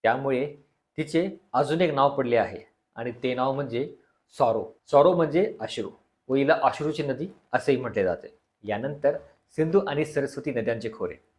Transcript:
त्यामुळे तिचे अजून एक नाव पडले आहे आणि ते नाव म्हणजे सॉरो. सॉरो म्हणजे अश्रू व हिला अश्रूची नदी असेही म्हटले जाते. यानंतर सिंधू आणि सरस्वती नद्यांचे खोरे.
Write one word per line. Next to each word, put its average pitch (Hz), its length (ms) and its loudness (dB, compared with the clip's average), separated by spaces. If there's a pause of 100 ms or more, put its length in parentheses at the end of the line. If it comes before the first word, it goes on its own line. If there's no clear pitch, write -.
त्यामुळे 131 420 0 (520)
तिचे 160 300 0 (240)
अजून 143 280 0
एक 165 140 2
नाव 139 140 4
पडले 123 280 0
आहे 101 220 0 (380)
आणि 120 160 -8 (100)
ते 127 120 -2
नाव 127 200 -2
म्हणजे 135 400 -6 (440)
सॉरो. 113 260 2 (260)
सॉरो 151 260 8
म्हणजे 170 440 2
अश्रू 110 300 -8 (380)
व 127 60 0
हिला 139 280 4
अश्रूची 156 400 0
नदी 139 240 -4 (260)
असेही 127 280 2
म्हटले 107 240 -2
जाते. 87 300 -4 (300)
यानंतर 135 520 -2 (420)
सिंधू 165 280 2
आणि 147 180 -2
सरस्वती 143 480 -4
नद्यांचे 113 400 -4
खोरे. - 220 -8 (240)